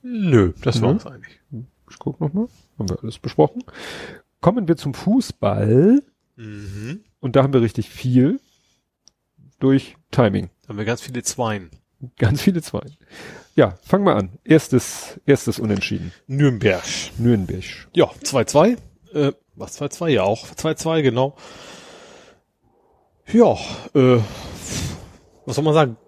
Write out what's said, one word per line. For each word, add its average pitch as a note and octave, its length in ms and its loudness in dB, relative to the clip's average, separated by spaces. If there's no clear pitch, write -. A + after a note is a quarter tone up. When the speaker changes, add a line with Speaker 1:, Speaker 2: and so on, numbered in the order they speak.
Speaker 1:
Nö, F3 600 2
das A#2 200 0
Speaker 2:
Nö? G2+ 60 2
Speaker 1:
war's F3 200 0
eigentlich. - 320 -20
Speaker 2:
Ich - 100 -20
guck - 220 -8
noch D3+ 120 -4
mal. A3 140 -2
Haben G2 120 -6
wir F2 120 -6
alles - 180 -12
besprochen? - 440 0
Kommen G3 260 2
wir E3 100 2
zum C#3 160 -6
Fußball. C#3+ 1080 2
Speaker 1:
Mhm. G#2+ 680 -12
Speaker 2:
Und B2+ 160 -6
da C3+ 80 6
haben C#3 100 0
wir B2 80 6
richtig A2+ 280 -2
viel B2+ 500 2
durch C3+ 360 2
Timing. G2 380 0
Speaker 1:
Da - 60 -20
haben G#2 80 -12
wir G#2 80 -6
ganz A#2+ 160 -4
viele B2 220 -12
Zweien. G#2+ 460 -6
Speaker 2:
Ganz B2 240 0
viele F3 200 2
Zweien. - 340 -12
Ja, G#2+ 280 4
fangen G3 220 0
wir D3 100 4
an. G2 140 -2
Erstes, - 840 0
erstes C3 340 0
Unentschieden. G2 520 -4
Speaker 1:
Nürnberg. A#2 560 0
Speaker 2:
Nürnberg. G2 460 0
Speaker 1:
Ja, D#3 160 4
zwei B2+ 200 -2
zwei. G3 340 4
Äh, C#3+ 180 0
was, - 180 -16
zwei D3 140 -8
zwei? E3+ 220 -6
Ja, G#2+ 140 2
auch G#2 220 -2
zwei D#3 180 -4
zwei, D#3+ 280 -2
genau. C3 340 0
Ja, G#3+ 220 6
äh, B2+ 240 6
was B2+ 100 -8
soll C#3+ 80 -2
man D3+ 100 2
sagen? C#3 240 2